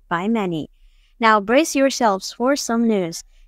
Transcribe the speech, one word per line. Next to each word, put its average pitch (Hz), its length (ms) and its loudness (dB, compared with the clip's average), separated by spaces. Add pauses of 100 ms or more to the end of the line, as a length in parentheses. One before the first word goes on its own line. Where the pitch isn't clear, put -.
by 180 180 -4
many. 190 400 -2 (520)
Now 220 200 4
brace 247 360 2
yourselves 247 580 0
for 262 220 -2
some 233 320 -2
news. 185 360 -2 (240)